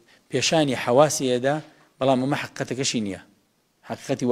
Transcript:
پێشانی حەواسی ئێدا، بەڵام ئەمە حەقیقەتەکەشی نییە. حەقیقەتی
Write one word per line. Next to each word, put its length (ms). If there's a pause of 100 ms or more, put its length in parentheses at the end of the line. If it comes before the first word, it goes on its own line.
(320)
پێشانی 520
حەواسی 480
ئێدا، 240 (440)
بەڵام 240
ئەمە 180
حەقیقەتەکەشی 640
نییە. 160 (680)
حەقیقەتی 420